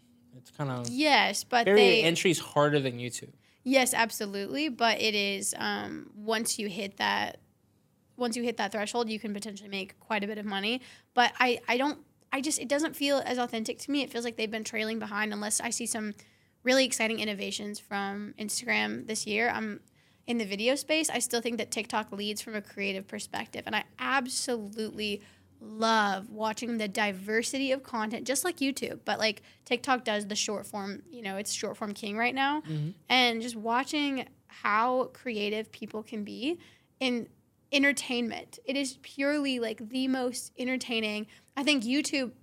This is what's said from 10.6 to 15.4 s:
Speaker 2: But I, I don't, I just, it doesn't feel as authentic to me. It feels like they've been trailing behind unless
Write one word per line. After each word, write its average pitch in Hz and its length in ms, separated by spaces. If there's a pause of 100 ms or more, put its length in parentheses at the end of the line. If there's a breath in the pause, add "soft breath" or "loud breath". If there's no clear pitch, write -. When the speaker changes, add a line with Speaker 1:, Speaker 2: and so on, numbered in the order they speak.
Speaker 2:
But 240 240
I, 247 300
I 233 100
don't, 269 220 (320)
I 277 80
just, 285 180
it 240 100
doesn't 285 280
feel 285 280
as 247 140
authentic 240 420
to - 120
me. 285 100
It 247 80
feels 233 140
like 233 120
they've 220 140
been 220 140
trailing 220 340
behind 214 340
unless 208 280